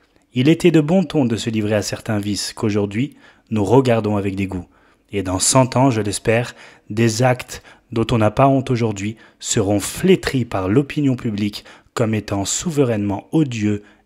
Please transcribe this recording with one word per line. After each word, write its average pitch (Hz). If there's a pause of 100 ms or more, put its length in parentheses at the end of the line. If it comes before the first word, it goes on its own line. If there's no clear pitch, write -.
(340)
il 127
était 165
de 156
bon 175
ton 147
de 117
se 113
livrer 107
à 98
certains -
vices 101
qu'aujourd'hui 104 (360)
nous 107
regardons 110
avec 98
dégoût. 95 (460)
Et 101
dans 90
cent 120
ans, 131
je 110
l'espère, 113 (340)
des 113
actes 127 (300)
dont 113
on 123
n'a 107
pas 135
honte 135
aujourd'hui 110 (220)
seront 101
flétris 175
par 95
l'opinion 139
publique 104 (280)
comme 110
étant 101
souverainement 113
odieux 113 (220)